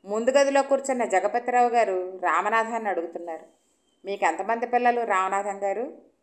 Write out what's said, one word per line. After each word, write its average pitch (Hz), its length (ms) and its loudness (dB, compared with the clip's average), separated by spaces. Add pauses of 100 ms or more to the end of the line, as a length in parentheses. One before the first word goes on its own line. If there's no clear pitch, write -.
ముందు 226 260 0
గదిలో 277 320 4
కూర్చున్న 262 420 0
జగపతిరావు 240 640 2
గారు 190 540 0
రామనాథాన్ని 214 680 0
అడుగుతున్నారు. 170 540 -6 (600)
"మీకెంతమంది 202 600 -2
పిల్లలు 240 340 2
రామనాథం 196 640 -2
గారు?" 202 300 -4 (300)